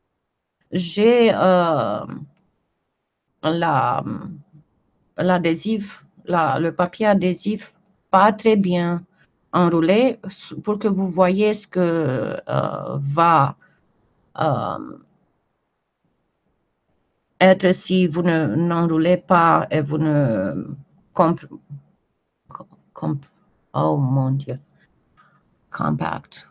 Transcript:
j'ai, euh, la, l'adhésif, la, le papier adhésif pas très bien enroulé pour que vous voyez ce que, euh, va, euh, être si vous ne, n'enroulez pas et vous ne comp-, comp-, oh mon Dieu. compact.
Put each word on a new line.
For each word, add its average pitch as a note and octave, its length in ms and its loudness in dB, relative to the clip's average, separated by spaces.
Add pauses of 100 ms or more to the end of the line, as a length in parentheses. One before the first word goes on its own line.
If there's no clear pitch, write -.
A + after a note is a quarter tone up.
(720)
j'ai, G#3+ 640 2
euh, D3+ 680 2 (1400)
la, D#3 600 -2 (1120)
l'adhésif, F3+ 880 -2 (220)
la, D#3 340 0
le E3 140 -4
papier F3+ 320 -2
adhésif G3 640 -2 (380)
pas G3 240 6
très A3 220 2
bien F3 460 0 (500)
enroulé F3+ 680 2 (420)
pour G#3 160 -4
que G#3+ 100 -2
vous F#3+ 200 0
voyez G3 460 2
ce G#3 120 -12
que, E3 680 -2 (100)
euh, - 520 -4
va, C#3+ 580 2 (840)
euh, G2 600 -4 (2500)
être F#3+ 320 6
si F#3 340 0
vous E3 160 -2
ne, D#3+ 340 0
n'enroulez E3+ 600 2
pas E3 540 2
et D#3 100 0
vous D3 180 -4
ne A#2 680 -2 (480)
comp-, E3 340 0 (1400)
comp-, D3+ 340 -8 (460)
oh D3+ 240 0
mon C3 360 0
Dieu. C#3 260 -6 (1120)
compact. - 800 -6